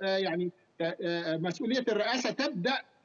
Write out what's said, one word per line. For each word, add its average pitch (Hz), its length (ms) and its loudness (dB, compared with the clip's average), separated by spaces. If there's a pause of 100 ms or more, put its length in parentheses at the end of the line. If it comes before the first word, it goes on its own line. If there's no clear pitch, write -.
آه، 190 140 2
يعني، 180 340 0 (300)
آه، 170 220 0
آه، 170 340 0
مسؤولية 220 520 0
الرئاسة 226 420 2
تبدأ، 254 440 0 (300)